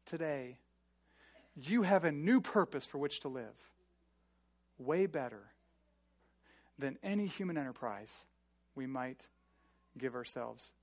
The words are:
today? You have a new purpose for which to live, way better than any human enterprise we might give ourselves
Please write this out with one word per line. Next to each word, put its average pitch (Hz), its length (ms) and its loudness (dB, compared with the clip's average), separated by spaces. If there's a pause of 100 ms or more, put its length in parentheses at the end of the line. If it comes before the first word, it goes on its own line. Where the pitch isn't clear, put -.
today? 143 520 -4 (1000)
You 175 260 4
have 185 220 8
a 165 80 6
new 170 300 6
purpose 165 440 2
for 143 140 -6
which 143 220 -2
to 147 60 -6
live, 123 280 -8 (1200)
way 160 300 2
better 123 340 -4 (1400)
than 135 240 -4
any 202 240 -2
human 180 320 -4
enterprise 117 680 -6 (500)
we 135 100 -6
might 131 400 -6 (720)
give 123 180 -4
ourselves 117 560 -8 (120)